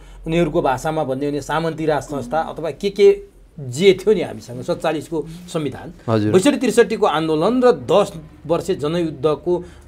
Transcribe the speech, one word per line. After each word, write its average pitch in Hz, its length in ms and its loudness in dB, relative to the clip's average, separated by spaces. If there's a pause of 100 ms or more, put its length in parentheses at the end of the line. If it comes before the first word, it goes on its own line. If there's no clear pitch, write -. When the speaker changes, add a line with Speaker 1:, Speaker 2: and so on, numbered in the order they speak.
(280)
Speaker 1:
उनीहरूको 165 340 0
भाषामा 151 420 0
भन्ने 131 220 -4
हो 147 60 -2
भने 143 100 -4
सामन्ती 160 440 -4
राज 147 180 0
संस्था 143 360 -6
अथवा 151 320 -6
के 196 180 -4
के 202 440 4 (260)
जे 147 340 4
थियो 202 220 0
नि 170 60 -2
हामीसँग 120 400 -10
सत्तालिसको 160 640 -4 (280)
संविधान, 151 400 -6 (160)
Speaker 2:
हजुर। 107 240 2
Speaker 1:
बैसठी 190 180 4
त्रिसठीको 220 540 2
आन्दोलन 160 580 0
र 247 80 8
दस 156 420 2 (340)
वर्षे 160 280 -2
जनयुद्धको 156 880 -2 (240)